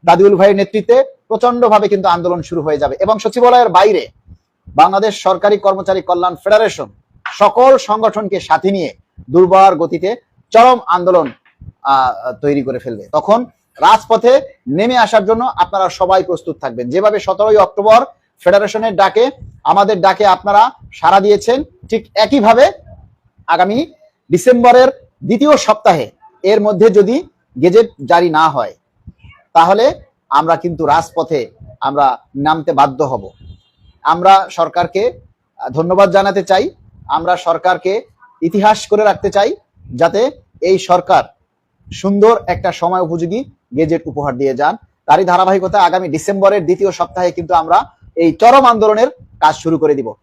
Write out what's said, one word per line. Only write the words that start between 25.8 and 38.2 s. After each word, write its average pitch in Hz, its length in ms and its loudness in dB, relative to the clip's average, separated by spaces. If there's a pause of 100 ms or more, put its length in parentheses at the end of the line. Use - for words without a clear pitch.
এর 208 180 2
মধ্যে 208 300 2
যদি 202 260 2 (460)
গেজেট 190 260 2 (160)
জারি 170 260 0
না 160 180 2
হয়, 123 260 -6 (800)
তাহলে 190 320 2 (440)
আমরা 160 280 0
কিন্তু 165 300 -6
রাজপথে 156 540 -2 (400)
আমরা 139 380 -2 (180)
নামতে 156 360 -4
বাধ্য 143 300 0
হব। 127 220 -6 (800)
আমরা 180 460 2
সরকারকে, 175 600 -4
আহ, - 580 -20
ধন্যবাদ 180 420 0
জানাতে 196 320 0
চাই, 233 280 -2 (380)
আমরা 165 280 -4
সরকারকে 180 680 -4 (400)